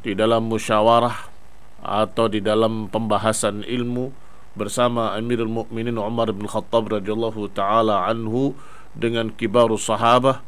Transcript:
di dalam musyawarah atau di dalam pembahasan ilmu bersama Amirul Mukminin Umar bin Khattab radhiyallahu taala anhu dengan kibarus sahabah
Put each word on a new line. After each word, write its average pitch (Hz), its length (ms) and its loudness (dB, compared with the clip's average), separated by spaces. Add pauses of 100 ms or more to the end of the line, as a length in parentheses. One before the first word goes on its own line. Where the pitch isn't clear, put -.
di 104 160 -4
dalam 113 320 4
musyawarah 113 800 4 (560)
atau 107 460 0
di 104 100 -2
dalam 107 480 0
pembahasan 107 800 0
ilmu 123 420 -4 (480)
bersama 113 640 0
Amirul 113 340 -2
Mukminin 113 480 -4
Umar 110 320 0
bin 101 160 -6
Khattab 110 400 0
radhiyallahu 107 640 -2
taala 101 560 2
anhu 113 480 -2 (400)
dengan 117 320 -2
kibarus 110 560 2
sahabah 120 640 4